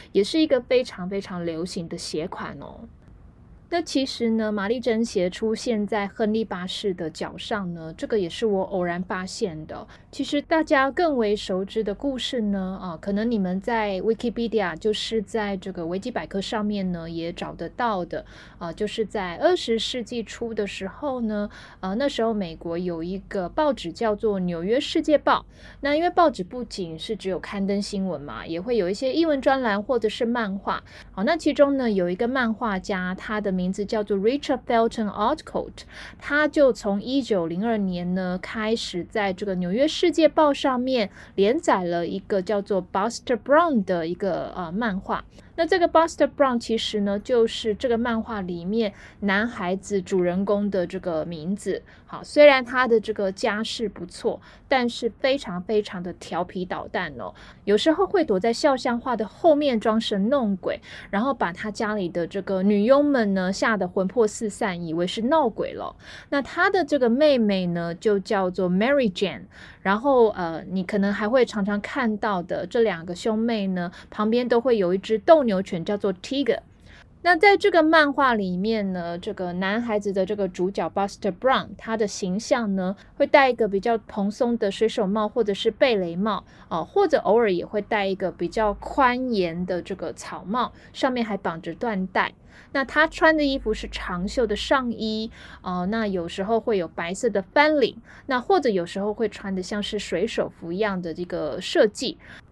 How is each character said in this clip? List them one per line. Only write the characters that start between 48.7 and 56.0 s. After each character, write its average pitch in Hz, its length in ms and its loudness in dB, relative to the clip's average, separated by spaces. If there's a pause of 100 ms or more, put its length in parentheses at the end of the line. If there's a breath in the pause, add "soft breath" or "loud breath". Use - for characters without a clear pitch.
男 196 260 2
孩 190 300 -2
子 190 260 -2
主 185 180 0
人 180 240 2
公 202 240 2
的 190 160 0
这 185 140 -6
个 160 260 -4
名 170 300 -4
字。 190 260 -4 (260 loud breath)
好， - 180 -12
虽 294 200 6
然 262 200 8
他 254 240 0
的 226 100 6
这 214 160 -2
个 202 160 -2
家 208 320 -2
世 226 260 -6
不 180 160 -10
错， - 360 -6 (260 loud breath)
但 247 220 2
是 240 200 -4 (120)
非 269 180 2
常 180 240 -8
非 214 180 0
常 190 220 -6